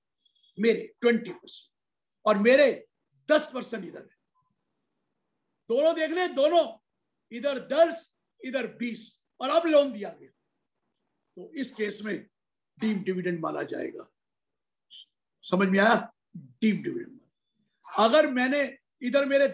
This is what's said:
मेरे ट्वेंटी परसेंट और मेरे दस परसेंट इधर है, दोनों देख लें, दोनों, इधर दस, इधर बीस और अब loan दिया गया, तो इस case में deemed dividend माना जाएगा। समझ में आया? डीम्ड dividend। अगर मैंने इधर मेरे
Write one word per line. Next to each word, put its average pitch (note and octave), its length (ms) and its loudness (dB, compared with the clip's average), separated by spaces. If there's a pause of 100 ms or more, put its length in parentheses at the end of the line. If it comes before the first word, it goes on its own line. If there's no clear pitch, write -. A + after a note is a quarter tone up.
(580)
मेरे G#3 420 0
ट्वेंटी A#3 300 0
परसेंट - 380 -20 (580)
और G#3 140 2
मेरे B3 460 4 (420)
दस D4+ 260 2
परसेंट A3+ 300 -10
इधर D3+ 140 -16
है, - 200 -20 (1500)
दोनों D4 240 2
देख D#4 160 -2
लें, F4 240 -2
दोनों, D4+ 320 2 (640)
इधर C4+ 260 -6 (100)
दस, E4 380 0 (340)
इधर B3+ 260 -6 (120)
बीस A#3 240 -8 (380)
और B3+ 100 -4
अब E4 160 2
loan C#4+ 260 4
दिया G3+ 180 -10
गया, C#3 180 -20 (1080)
तो F#3 180 -18
इस C4+ 160 -8
case G#3 340 -6
में G3+ 120 -6 (600)
deemed G#3+ 260 -2
dividend F3+ 360 -4
माना D3+ 240 -6
जाएगा। - 420 -10 (1400)
समझ F#3+ 240 2
में F#3+ 100 2
आया? G#3+ 340 2 (220)
डीम्ड E3+ 500 -4
dividend। - 340 -10 (680)
अगर C#4 440 4
मैंने C4 320 0 (400)
इधर C#4 240 0
मेरे C#4 280 2